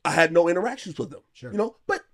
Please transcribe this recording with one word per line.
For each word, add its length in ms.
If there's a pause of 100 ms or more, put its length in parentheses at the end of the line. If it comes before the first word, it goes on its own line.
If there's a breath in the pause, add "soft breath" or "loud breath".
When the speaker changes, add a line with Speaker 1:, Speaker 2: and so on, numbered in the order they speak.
Speaker 1:
I 80
had 220
no 140
interactions 500
with 160
him. 60 (140)
Speaker 2:
Sure. 180
Speaker 1:
You 80
know, 160 (100)
but 160 (120)